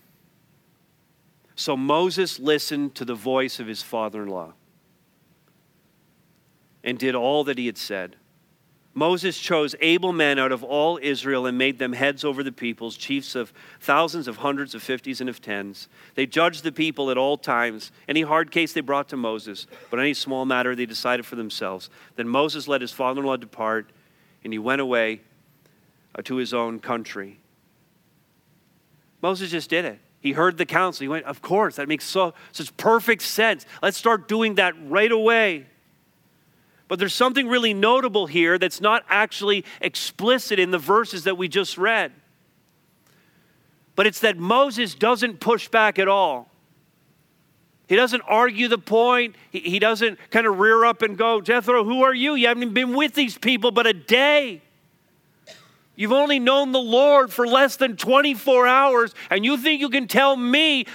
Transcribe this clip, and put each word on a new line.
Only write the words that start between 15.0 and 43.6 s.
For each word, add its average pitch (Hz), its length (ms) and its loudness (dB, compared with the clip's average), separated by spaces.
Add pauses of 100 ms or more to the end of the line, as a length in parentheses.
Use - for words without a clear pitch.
and 127 80 -6
of 113 100 -16
tens. 101 480 -12 (260)
They 135 120 -2
judged 160 360 0
the 156 100 -6
people 147 380 -4
at 123 60 -2
all 139 220 0
times. 117 520 -4 (160)
Any 147 140 0
hard 156 300 0
case 165 240 -2
they 160 80 -4
brought 139 260 -4
to 143 80 -10
Moses, 110 500 -8 (220)
but 123 100 -4
any 139 140 0
small 131 320 -6
matter 127 320 -2
they 123 80 -6
decided 120 400 -4
for - 120 -14
themselves. 101 520 -10 (280)
Then 117 120 -6
Moses 143 400 -2
let 135 140 -2
his 120 100 -10
father-in-law 131 460 -2
depart, 110 520 -6 (540)
and 110 80 -10
he 110 60 -6
went 131 240 -2
away, 113 400 -2 (920)
uh, - 100 -12
to 131 120 -6
his 123 160 -4
own 117 260 -4
country. 104 600 -10 (1800)
Moses 185 300 -4
just 160 180 -8
did 170 160 -2
it. 107 140 -10 (200)
He 139 120 -4
heard 165 260 0
the 170 80 -2
counsel. 170 380 -2
He 135 40 -6
went, 151 160 -6
"Of 131 160 -14
course, 190 360 0
that 143 120 -6
makes 151 160 -4
so, 180 300 -2 (160)
such - 260 -14
perfect 226 460 2
sense. 214 420 0 (160)
Let's 190 160 -2
start 220 320 0
doing 220 280 0
that 180 180 2 (160)
right 208 220 4
away." 220 560 2 (1200)
But 190 100 -4
there's 196 160 -2
something 254 340 2
really 233 240 2
notable 214 540 2
here 170 320 2
that's 175 200 -2
not 214 300 2
actually 202 560 0 (160)
explicit 208 800 -2
in 180 140 0
the 180 60 0
verses 185 460 0
that 185 140 -2
we 185 100 -4
just 175 300 -4
read. 196 340 0 (1800)